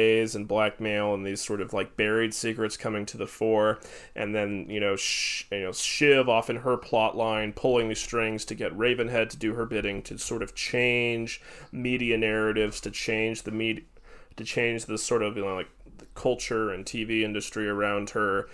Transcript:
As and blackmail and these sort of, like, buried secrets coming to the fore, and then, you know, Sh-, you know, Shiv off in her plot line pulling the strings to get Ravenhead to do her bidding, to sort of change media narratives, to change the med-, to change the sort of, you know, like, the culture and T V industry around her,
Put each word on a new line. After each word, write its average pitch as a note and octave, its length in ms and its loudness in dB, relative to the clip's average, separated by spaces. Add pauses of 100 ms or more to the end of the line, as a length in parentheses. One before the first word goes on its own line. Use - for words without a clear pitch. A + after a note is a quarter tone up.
(200)
As A2 160 0
and G#2 100 -6
blackmail G#2 680 2
and G2 140 -2
these G2 140 -4
sort G#2 200 -2
of, F#2 120 -6
like, G2 240 -2
buried A2 360 2
secrets A2 440 -2
coming G#2+ 300 -4
to - 100 -12
the G#2 100 -6
fore, G#2+ 540 2 (340)
and G#2 180 -4
then, G#2 380 -2
you G#2 80 -4
know, G2+ 160 2
Sh-, - 560 -2
you G2 140 -4
know, F#2 80 -4
Shiv C3+ 560 4
off A2+ 200 4
in A#2+ 80 0
her B2 200 0
plot A2 400 2
line G#2+ 360 0
pulling A#2+ 360 2
the A2 80 -2
strings A2 480 -2
to - 100 -8
get G2+ 240 -4
Ravenhead A#2 520 2
to - 60 -14
do A2 180 0
her A#2 120 -2
bidding, G2+ 360 -2
to G#2 160 -12
sort A2+ 260 -4
of - 100 -12
change A#2+ 840 0 (320)
media B2 440 0
narratives, A2 680 2
to G#2 100 -6
change A2 500 -2
the - 80 -8
med-, A2 320 -2 (540)
to A2 80 -10
change A#2 400 0
the G#2+ 140 -4
sort A2+ 260 2
of, G#2+ 120 -2
you G2+ 80 -4
know, F#2+ 120 -2
like, F#2 120 -6 (300)
the - 60 -18 (100)
culture A#2 560 0
and F#2+ 160 -8
T A#2 160 -6
V A2 220 0
industry G#2+ 440 -4
around G2+ 420 0
her, G2 420 0